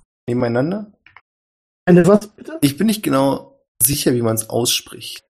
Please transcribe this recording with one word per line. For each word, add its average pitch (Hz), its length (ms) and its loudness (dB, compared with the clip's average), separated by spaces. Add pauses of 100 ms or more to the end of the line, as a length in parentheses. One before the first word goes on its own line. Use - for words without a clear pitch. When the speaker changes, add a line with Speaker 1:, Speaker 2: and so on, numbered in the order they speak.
(280)
Speaker 1:
nebeneinander. 127 680 -2 (920)
Speaker 2:
Eine 175 220 6
was, 202 200 4
bitte? - 340 -18
Speaker 1:
Ich 135 160 -2
bin 220 100 0
nicht 214 160 -2
genau - 580 -2 (200)
sicher, 143 320 0
wie 120 80 0
man's 113 280 -2
ausspricht. - 760 -6 (120)